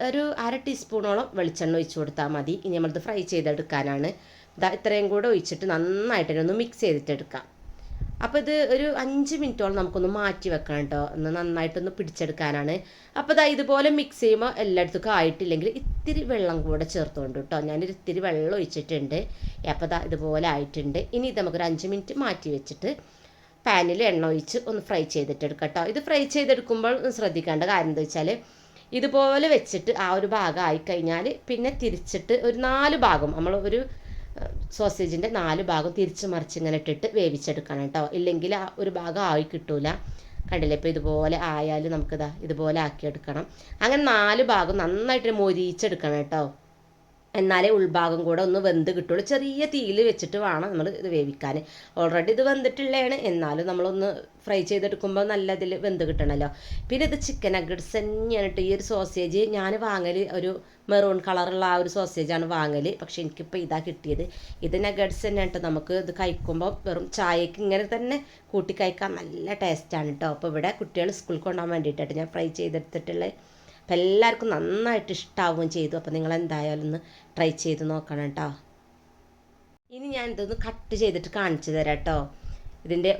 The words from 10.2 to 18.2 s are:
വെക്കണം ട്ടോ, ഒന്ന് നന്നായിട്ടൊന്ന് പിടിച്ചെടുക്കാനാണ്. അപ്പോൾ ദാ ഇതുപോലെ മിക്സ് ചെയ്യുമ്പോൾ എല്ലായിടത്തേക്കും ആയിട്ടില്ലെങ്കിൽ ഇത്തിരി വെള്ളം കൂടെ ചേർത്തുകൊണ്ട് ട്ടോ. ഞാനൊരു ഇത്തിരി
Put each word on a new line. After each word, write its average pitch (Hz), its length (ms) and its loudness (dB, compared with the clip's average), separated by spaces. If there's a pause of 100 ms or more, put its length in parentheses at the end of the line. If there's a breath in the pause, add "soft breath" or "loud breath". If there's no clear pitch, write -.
വെക്കണം 147 400 -2
ട്ടോ, 147 80 0 (160)
ഒന്ന് 156 200 -2
നന്നായിട്ടൊന്ന് 170 640 -2
പിടിച്ചെടുക്കാനാണ്. 156 760 -2 (460 loud breath)
അപ്പോൾ 294 180 2
ദാ 302 140 8
ഇതുപോലെ 277 360 4 (100)
മിക്സ് - 240 -4
ചെയ്യുമ്പോൾ 226 280 6 (120)
എല്ലായിടത്തേക്കും 180 560 0
ആയിട്ടില്ലെങ്കിൽ 165 500 2 (120)
ഇത്തിരി 302 500 -2
വെള്ളം 180 360 0
കൂടെ 156 180 0 (100)
ചേർത്തുകൊണ്ട് 147 440 -4 (120)
ട്ടോ. 160 80 0 (100)
ഞാനൊരു 170 280 -2
ഇത്തിരി 185 300 -4